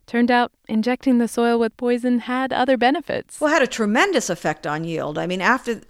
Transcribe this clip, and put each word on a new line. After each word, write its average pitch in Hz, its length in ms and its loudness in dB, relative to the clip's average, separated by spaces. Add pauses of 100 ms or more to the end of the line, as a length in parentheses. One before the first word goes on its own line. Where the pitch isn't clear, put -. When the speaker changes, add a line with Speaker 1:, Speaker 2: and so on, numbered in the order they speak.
Speaker 1:
Turned 240 280 0
out, 240 180 2 (180)
injecting 240 500 0
the 233 100 0
soil 233 320 0
with 226 160 -2
poison 247 420 0
had 254 340 -4
other 262 240 2
benefits. 262 640 -2
Speaker 2:
Well, 294 120 2
it - 0 -
had 311 100 4
a 247 60 2
tremendous 247 600 0
effect 160 380 -4
on 156 160 -4
yield. 151 340 -6
I 165 120 -4
mean, 185 120 -4
after 233 500 0